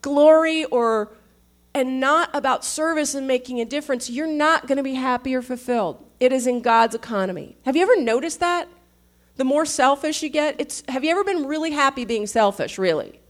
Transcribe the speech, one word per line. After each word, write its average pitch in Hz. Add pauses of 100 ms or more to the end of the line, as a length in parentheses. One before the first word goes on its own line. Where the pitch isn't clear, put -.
glory 311
or, 226 (640)
and 262
not 302
about 269
service 311
and 269
making 254
a 226
difference, 269
you're 285
not 302
gonna 277
be 269
happy 254
or 254
fulfilled. 240 (160)
It 254
is 254
in 247
God's 226
economy. 190
Have 262
you 359
ever 415
noticed 254
that? 349 (680)
The 262
more 285
selfish 277
you 285
get, 302
it's, -
have 262
you 320
ever 392
been 359
really 311
happy 277
being 208
selfish, 202
really? 175